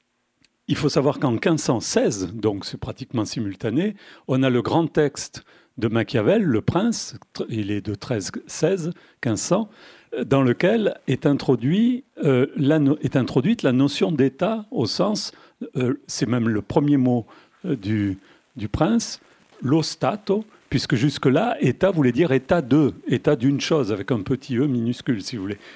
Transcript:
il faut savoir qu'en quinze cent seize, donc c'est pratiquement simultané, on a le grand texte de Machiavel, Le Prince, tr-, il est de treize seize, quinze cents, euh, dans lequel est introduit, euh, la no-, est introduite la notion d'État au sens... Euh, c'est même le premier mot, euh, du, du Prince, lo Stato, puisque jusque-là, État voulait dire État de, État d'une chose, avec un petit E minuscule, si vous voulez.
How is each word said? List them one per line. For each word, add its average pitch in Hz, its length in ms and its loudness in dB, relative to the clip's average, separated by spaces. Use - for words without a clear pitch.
il 151 80 0
faut 151 140 0
savoir 139 300 0
qu'en 117 180 0
quinze 160 240 2
cent 117 200 0
seize, 107 520 -2
donc 104 320 -2
c'est - 140 -10
pratiquement 117 460 -6
simultané, 120 720 -4
on 131 160 2
a 131 60 2
le 123 120 2
grand 156 260 0
texte - 560 -2
de 117 100 -2
Machiavel, 117 560 2
Le 113 180 2
Prince, 208 560 -2
tr-, - 160 -8
il 107 220 -4
est 101 140 -4
de 104 100 -4
treize 101 360 -6
seize, 175 440 -2
quinze 110 200 -2
cents, 214 280 -2
euh, 131 100 -4
dans 135 180 2
lequel 185 540 2
est 135 180 0
introduit, 151 760 2
euh, 131 320 4
la 156 240 2
no-, 139 220 4
est 127 140 -2
introduite 135 480 0
la 135 80 2
notion 139 400 2
d'État 175 600 0
au 117 140 -2
sens... 202 480 -2
Euh, 127 160 0
c'est - 200 -4
même 117 220 0
le 104 120 0
premier 143 360 2
mot, 123 280 2
euh, 160 100 -2
du, 101 420 -2
du 104 120 -8
Prince, 214 540 -2
lo 156 220 2
Stato, 202 600 -2
puisque - 240 0
jusque-là, 143 640 2
État 190 320 2
voulait 147 200 2
dire 135 200 2
État 165 300 2
de, 131 320 2
État 151 280 0
d'une 135 260 0
chose, 135 300 0
avec 98 200 -4
un 113 100 0
petit 123 360 -4
E 135 80 0
minuscule, 120 560 -2
si - 140 -10
vous 98 80 -8
voulez. 101 160 -8